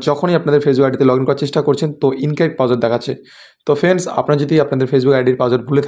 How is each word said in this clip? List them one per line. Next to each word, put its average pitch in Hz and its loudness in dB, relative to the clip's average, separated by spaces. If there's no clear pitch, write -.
যখনই 170 0
আপনাদের 147 2
Facebook 135 2
আইডিতে 131 0
log 127 2
in 135 -2
করার 139 -2
চেষ্টা 143 -2
করছেন 151 0
তো 143 2
incorrect 151 -2
পাসওয়ার্ড 120 0
দেখাচ্ছে। 117 -2
তো 151 0
ফ্রেন্ডস, 180 0
আপনারা 147 0
যদি 147 0
আপনাদের 131 -2
Facebook 135 2
আইডির 127 2
পাসওয়ার্ড 123 0
ভুলে 143 2